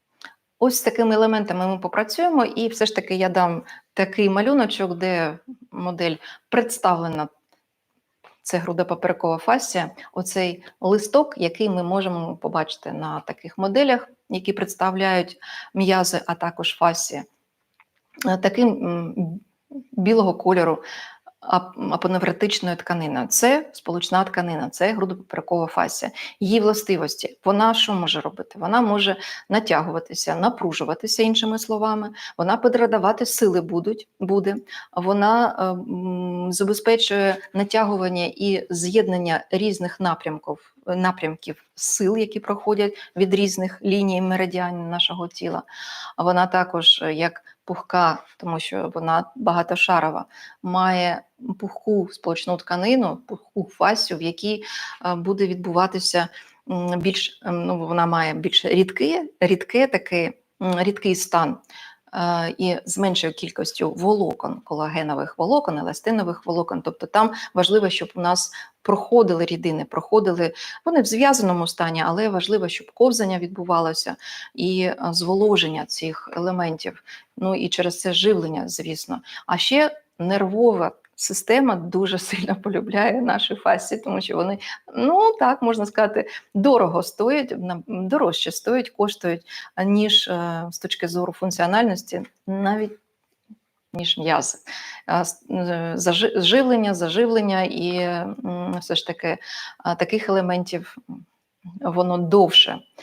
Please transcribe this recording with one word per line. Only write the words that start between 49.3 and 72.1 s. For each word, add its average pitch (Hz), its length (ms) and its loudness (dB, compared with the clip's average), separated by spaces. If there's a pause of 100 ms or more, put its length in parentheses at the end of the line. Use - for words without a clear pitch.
багатошарова, 170 880 0 (380)
має 180 600 0 (360)
пухку 202 520 -2
сполучну 170 460 -4
тканину, 190 600 0
пухку - 560 -8
фасцію, 185 460 0
в 165 40 -8
якій, 208 420 -4 (420)
е, 180 80 0
буде 190 320 0
відбуватися, 180 840 0 (420)
м, 175 300 -2
більш, - 420 -2
ем, 175 240 -4
ну, 170 200 -4
вона 170 200 2
має 160 280 0
більш 160 300 2
рідке, 294 640 2 (120)
рідке 185 460 2
таке, 175 460 -2 (300)
м, 180 180 0
рідкий 196 340 0
стан 165 420 0 (580)
е, 170 440 -2
і 180 260 0
з 190 140 -6
меншою 180 340 0
кількістю 160 580 -6
волокон, 185 720 0
колагенових 151 760 -4
волокон, 220 400 2
еластинових 185 680 -2
волокон. 170 360 -2
Тобто - 240 -8
там 220 240 4 (240)
важливо, 190 360 4
щоб - 240 -6
у 185 60 -8
нас 175 300 0 (320)
проходили 202 640 4
рідини, 165 400 -2
проходили 175 680 2 (300)
вони 330 180 4
в 202 40 2
зв'язаному 220 600 4
стані, 165 400 -2
але 196 220 0